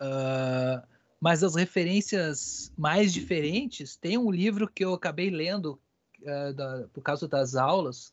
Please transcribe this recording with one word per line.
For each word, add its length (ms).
Ah, 880
mas 240
as 120
referências 1200
mais 340
diferentes, 840
tem 220
um 120
livro 380
que 160
eu 80
acabei 380
lendo, 500
ah, 260
da, 360
por 140
causa 240
das 280
aulas, 580